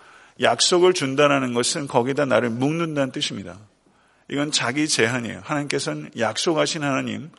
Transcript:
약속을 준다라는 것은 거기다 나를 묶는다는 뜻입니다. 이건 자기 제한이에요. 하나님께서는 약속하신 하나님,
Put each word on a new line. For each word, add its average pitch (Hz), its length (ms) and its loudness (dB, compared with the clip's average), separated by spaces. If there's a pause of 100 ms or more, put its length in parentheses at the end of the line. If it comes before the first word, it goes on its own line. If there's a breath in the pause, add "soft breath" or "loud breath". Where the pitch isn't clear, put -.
(400 loud breath)
약속을 170 520 4
준다라는 139 600 2
것은 135 340 -2
거기다 135 360 0
나를 120 260 2
묶는다는 147 600 -2
뜻입니다. 101 480 -8 (720 soft breath)
이건 143 240 -4
자기 135 340 0
제한이에요. 117 560 0
하나님께서는 147 720 -4
약속하신 147 680 0
하나님, 131 540 -4